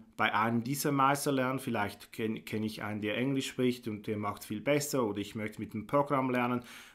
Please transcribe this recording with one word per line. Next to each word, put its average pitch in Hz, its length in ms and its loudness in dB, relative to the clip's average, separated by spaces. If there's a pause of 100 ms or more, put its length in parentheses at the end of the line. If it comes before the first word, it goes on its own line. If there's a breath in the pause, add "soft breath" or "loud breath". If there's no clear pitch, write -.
(160)
bei 110 180 4
einem 113 300 4
dieser 143 260 0
Meister 139 400 4
lernen, 131 300 0
vielleicht 104 520 -4
kenn, 110 320 -2
kenn 107 200 -2
ich 110 180 -4
einen, 107 180 -4
der 104 160 0
Englisch 135 300 0
spricht 123 400 0
und 107 220 -6
der 107 80 0
macht's 104 300 -4
viel 107 140 -4
besser 139 440 2
oder 101 160 0
ich - 160 -6
möchte 107 240 -6
mit 107 120 -8
dem 107 140 -4
Programm 139 440 2
lernen, 123 340 2 (300 loud breath)